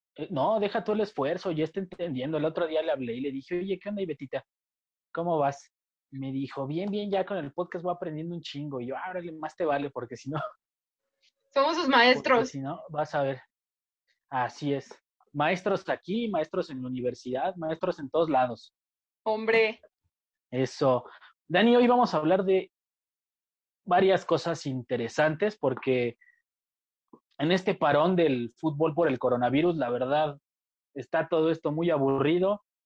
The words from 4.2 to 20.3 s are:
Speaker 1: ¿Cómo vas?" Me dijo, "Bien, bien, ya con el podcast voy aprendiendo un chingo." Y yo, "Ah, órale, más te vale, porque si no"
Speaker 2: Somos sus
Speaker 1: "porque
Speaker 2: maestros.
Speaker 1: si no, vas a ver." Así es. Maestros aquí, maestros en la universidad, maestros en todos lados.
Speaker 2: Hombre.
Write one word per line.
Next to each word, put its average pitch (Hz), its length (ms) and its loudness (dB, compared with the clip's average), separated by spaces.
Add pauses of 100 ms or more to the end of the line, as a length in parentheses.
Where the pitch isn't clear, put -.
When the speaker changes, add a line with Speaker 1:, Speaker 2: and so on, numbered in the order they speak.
Speaker 1:
¿Cómo 170 240 0
vas?" 143 340 -2 (400)
Me 135 200 -8
dijo, 135 340 -4
"Bien, 165 240 -4
bien, 208 220 -4
ya 190 120 2
con 190 140 -4
el 143 160 -6
podcast 175 300 -6
voy 180 100 -2
aprendiendo 170 420 -6
un 165 60 -8
chingo." 143 400 -8
Y 120 60 -6
yo, 131 100 -6
"Ah, 185 140 -8
órale, 175 200 -8
más 156 240 -10
te 175 100 -2
vale, 143 260 0
porque 120 260 -8
si - 140 -12
no" 151 80 -4 (1120)
Speaker 2:
Somos 294 220 2
sus 330 100 0
Speaker 1:
"porque 262 120 6
Speaker 2:
maestros. 240 520 4
Speaker 1:
si 143 120 -8
no, 147 280 -8
vas 151 240 -4
a 151 100 0
ver." 135 180 -2 (920)
Así 131 420 -2
es. 135 160 -6 (420)
Maestros 175 560 0
aquí, 208 420 -4
maestros 170 420 -2
en 131 100 -8
la 127 60 -8
universidad, 127 680 -4
maestros 160 420 -4
en 139 100 -10
todos 165 220 2
lados. 131 420 -2 (500)
Speaker 2:
Hombre. 220 560 2 (680)